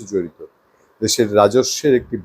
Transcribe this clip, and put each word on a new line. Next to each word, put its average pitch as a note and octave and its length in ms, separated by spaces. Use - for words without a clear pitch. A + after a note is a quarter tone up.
জড়িত, F#2 320
দেশের A2+ 340
রাজস্বের A#2 600
একটি A#2+ 300